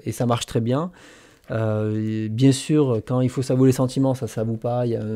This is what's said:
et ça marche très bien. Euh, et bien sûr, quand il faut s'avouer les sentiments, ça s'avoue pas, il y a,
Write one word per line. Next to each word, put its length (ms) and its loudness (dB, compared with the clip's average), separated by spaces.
et 60 -4
ça 160 -2
marche 180 0
très 160 -2
bien. 300 -2
Euh, 760 -2
et 40 -6
bien 220 4
sûr, 560 2
quand 140 0
il 100 2
faut 100 -4
s'avouer 280 4
les 40 4
sentiments, 400 0
ça 140 -6
s'avoue 300 -4
pas, 280 -2
il 60 0
y 40 0
a, 80 -6